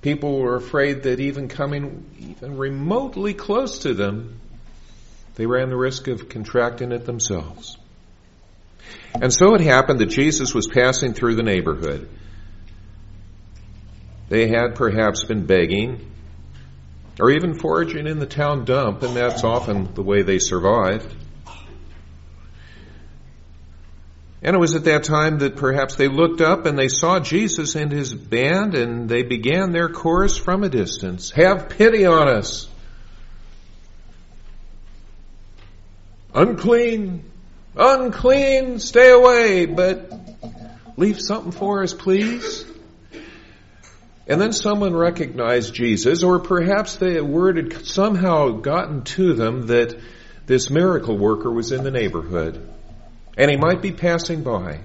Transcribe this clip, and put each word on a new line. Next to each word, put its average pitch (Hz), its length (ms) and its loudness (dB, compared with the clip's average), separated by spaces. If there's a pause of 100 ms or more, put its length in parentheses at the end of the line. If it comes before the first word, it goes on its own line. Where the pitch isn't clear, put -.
People 147 360 -2
were 123 180 0
afraid 139 480 -2
that 127 160 0
even 139 280 -6
coming 143 560 -8 (160)
even 131 380 -14
remotely 185 720 -4
close 226 480 -4
to 135 140 -2
them, 101 460 -6 (960)
they 110 100 -4
ran 127 240 0
the 127 60 -4
risk 131 300 -4
of 123 220 -6
contracting 120 640 -2
it 120 140 -8
themselves. 95 720 -8 (1400)
And 127 180 0
so 190 220 6
it 185 80 4
happened 131 380 4
that 107 100 2
Jesus 143 420 0
was 110 140 0
passing 127 480 2
through 117 220 0
the 113 60 0
neighborhood. 78 680 -2 (2250)
They 113 200 2
had 117 260 0
perhaps 110 500 0
been 104 220 -4
begging, 95 640 0 (1080)
or 117 120 4
even 160 240 0
foraging 160 520 -2
in 156 120 -6
the 143 80 -4
town 147 400 -4
dump, 127 360 0
and 123 140 -4
that's 120 280 -2
often 110 500 -2
the 101 80 -6
way 101 200 2
they 92 160 2
survived. 95 760 0 (3250)
And 190 120 4
it - 20 4
was 165 160 4
at 156 120 0
that 151 180 4
time 151 340 2
that 143 160 0
perhaps 135 400 -2
they 139 140 2
looked 165 320 2
up 165 260 2
and 147 100 0
they 135 120 2
saw 165 320 2
Jesus 160 560 -2
and 151 160 -2
his 139 200 -4
band, 160 640 0
and 117 340 -2
they 120 140 2
began 127 480 0
their 170 180 0
chorus 175 480 2
from 196 280 0
a 190 40 0
distance. 95 640 -4
"Have 185 380 4
pity 214 380 4
on 160 200 6
us! 110 420 -2 (3750)
Unclean, 214 880 2 (540)
unclean, 262 1040 2
stay 254 320 8
away, 233 540 8
but 180 440 0 (880)
leave 202 240 2
something 202 320 -6
for 196 320 -2
us, 180 100 -6
please." 214 720 -2 (1600)
And 156 140 0
then 220 120 2
someone 208 440 0
recognized 123 760 0
Jesus, 120 520 2
or 180 160 4
perhaps 190 560 0
the 175 240 0
word 165 380 2
had - 280 -8
somehow 175 720 2
gotten 147 460 -2
to 180 300 2
them 113 340 -2
that 120 320 2 (460)
this 127 220 4
miracle 151 480 2
worker 107 360 2
was 117 180 -2
in 131 140 -2
the 135 80 -2
neighborhood, 85 760 -4 (680)
and 139 140 4
he 143 60 2
might 156 240 2
be 202 100 -4
passing 170 520 -2
by. 90 420 -6